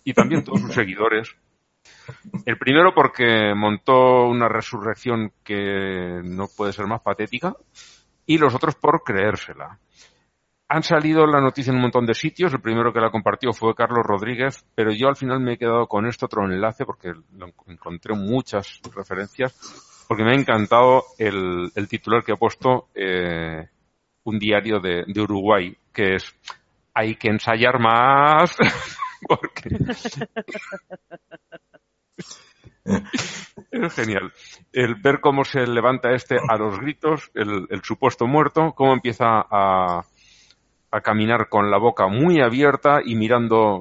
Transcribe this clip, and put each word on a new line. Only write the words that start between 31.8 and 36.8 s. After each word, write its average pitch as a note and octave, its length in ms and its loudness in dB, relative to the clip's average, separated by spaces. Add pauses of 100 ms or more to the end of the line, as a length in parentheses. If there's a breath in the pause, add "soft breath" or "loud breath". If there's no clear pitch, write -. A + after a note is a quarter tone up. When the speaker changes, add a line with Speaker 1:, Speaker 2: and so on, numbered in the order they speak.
Speaker 1:
es E3+ 220 -4
genial. G2+ 400 -4 (400 loud breath)
El A#2+ 220 0
ver C#3 260 2
cómo C#3 220 2
se B2+ 240 -2
levanta A#2+ 480 0
este B2+ 220 -2
a A2+ 200 0
los G#2 220 -4
gritos, D3 560 -4